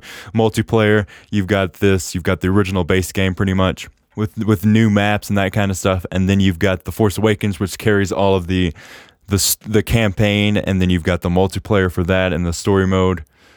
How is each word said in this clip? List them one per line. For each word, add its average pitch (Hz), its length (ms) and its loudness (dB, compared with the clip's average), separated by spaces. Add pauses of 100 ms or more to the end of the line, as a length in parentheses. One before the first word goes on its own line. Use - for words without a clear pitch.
(340)
multiplayer, 107 760 2 (220)
you've 101 180 -2
got 95 260 0
this, 98 420 0
you've 87 80 -6
got 92 180 -2
the 92 60 -2
original 95 360 0
base 92 280 0
game 95 240 -2
pretty 98 180 -2
much 95 360 0 (260)
with, 107 300 -6
with 107 200 2
new 110 240 4
maps 104 400 0
and 101 80 0
that 98 140 0
kind 101 200 0
of 92 60 -4
stuff. 92 340 0
And 92 180 0
then 98 100 2
you've 95 200 0
got 95 260 -2
the 90 60 -8
Force 107 260 0
Awakens, 104 420 -2
which 95 180 -4
carries 101 340 0
all 98 240 2
of 87 120 -2
the, 92 260 0 (540)
the 101 80 0
s-, - 200 -2
the 107 280 -2
campaign. 104 760 0
And 92 240 -2
then 92 80 2
you've 90 140 0
got 90 180 -2
the 90 80 -2
multiplayer 92 640 0
for 92 120 -4
that 92 280 0
and 87 140 -2
the 85 80 -4
story 98 340 0
mode. 92 380 0 (320)